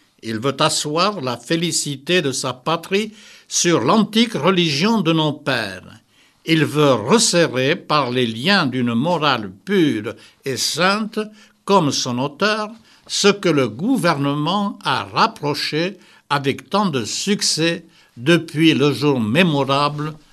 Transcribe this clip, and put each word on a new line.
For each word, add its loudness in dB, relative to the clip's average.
Il -6
veut -2
asseoir 0
la -4
félicité -2
de -2
sa -4
patrie -4
sur 2
l'antique 2
religion 2
de 2
nos 2
pères. -6
Il 2
veut 4
resserrer 2
par 0
les 0
liens 0
d'une -2
morale 0
pure 0
et -6
sainte, -2
comme 2
son -4
auteur, -2
ce 0
que 0
le 2
gouvernement -2
a 0
rapproché -2
avec -2
tant 2
de -2
succès -2
depuis 2
le 4
jour 0
mémorable 0